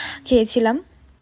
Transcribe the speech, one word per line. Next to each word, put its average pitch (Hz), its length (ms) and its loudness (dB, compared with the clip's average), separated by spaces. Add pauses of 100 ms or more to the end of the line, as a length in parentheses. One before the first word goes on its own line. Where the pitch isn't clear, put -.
(260)
খেয়েছিলাম, 226 580 0 (380)